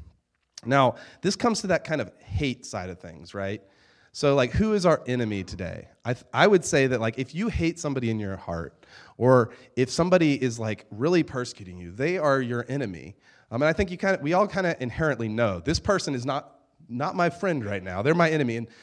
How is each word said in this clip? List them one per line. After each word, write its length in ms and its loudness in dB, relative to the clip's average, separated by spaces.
Now, 300 4
this 140 0
comes 240 2
to 80 -4
that 160 0
kind 160 -2
of 180 -6
hate 480 -4
side 240 -8
of 80 -12
things, 340 -18
right? 300 -6
So, 240 2
like, 160 4
who 220 2
is 120 2
our 220 4
enemy 340 0
today? 460 -10
I 100 -2
th-, 180 -12
I 140 6
would 180 6
say 220 4
that, 140 0
like, 180 -2
if 160 -8
you 140 -4
hate 320 -2
somebody 300 -2
in 100 -2
your 160 -6
heart, 500 -10
or 340 6
if 160 0
somebody 500 4
is, 200 -2
like, 320 -4
really 320 2
persecuting 540 -8
you, 120 -12
they 260 -2
are 240 2
your 280 -4
enemy. 480 -6
Um, 120 -2
and 60 6
I 40 4
think 180 0
you 60 -8
kinda, 260 0
we 100 -2
all 140 4
kinda 340 -2
inherently 480 -2
know, 300 0
"This 220 -2
person 340 0
is 100 -4
not, 360 -6
not 280 -4
my 120 2
friend 360 -2
right 180 -4
now. 200 -4
They're 120 -4
my 160 4
enemy." 260 0
And 120 -8